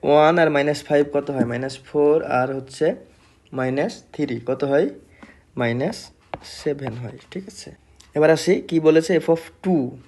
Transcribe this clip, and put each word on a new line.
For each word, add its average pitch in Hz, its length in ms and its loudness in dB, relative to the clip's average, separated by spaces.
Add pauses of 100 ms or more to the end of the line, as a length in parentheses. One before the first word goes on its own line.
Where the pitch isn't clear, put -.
ওয়ান 151 340 6
আর 156 140 4
মাইনাস 143 320 0
ফাইভ 147 160 4 (120)
কত 143 200 -2
হয়? 123 160 0
মাইনাস 131 240 -6 (120)
ফোর 147 280 2 (240)
আর 127 80 0 (100)
হচ্ছে 135 280 -6 (760)
মাইনাস 131 340 -2 (200)
থ্রি 139 220 -4 (140)
কত 135 120 -2 (100)
হয়? 156 160 2 (720)
মাইনাস 123 360 -2 (640)
সেভেন 135 340 -6 (100)
হয়। 117 140 -14 (140)
ঠিক 190 200 -10
আছে? - 180 -18 (480)
এবার 156 200 6
আসি 180 160 2 (160)
কি 165 80 0 (100)
বলেছে? 160 240 4 (140)
f - 100 -4
of 165 60 -10 (220)
two। 175 200 2 (240)